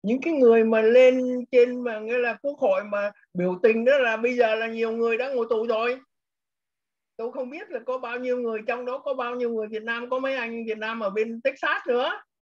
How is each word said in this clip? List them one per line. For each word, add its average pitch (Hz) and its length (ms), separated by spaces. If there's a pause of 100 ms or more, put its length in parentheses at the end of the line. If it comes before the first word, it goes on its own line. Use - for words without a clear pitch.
những 240 180
cái 330 120
người 233 300
mà 226 180
lên 254 680
trên 247 320
mà 226 160
nghĩa 226 180
là 240 240
quốc 285 180
hội 196 240
mà 208 280 (220)
biểu 180 300
tình 226 220
đó 277 120
là 233 200
bây 240 180
giờ 226 200
là 226 120
nhiều 226 240
người 226 260
đã 262 160
ngồi 233 160
tù 233 180
rồi. 233 320 (1160)
Tôi 233 140
không 254 180
biết 339 200
là 311 160
có 254 120
bao 247 220
nhiêu 247 220
người, 226 260
trong 247 180
đó 247 120
có 277 160
bao 247 220
nhiêu 247 140
người 220 180
Việt 214 160
Nam, 233 260
có 254 100
mấy 269 160
anh 233 300
Việt 220 120
Nam 220 220
ở 208 100
bên 226 320
Texas 294 460
nữa 262 240 (380)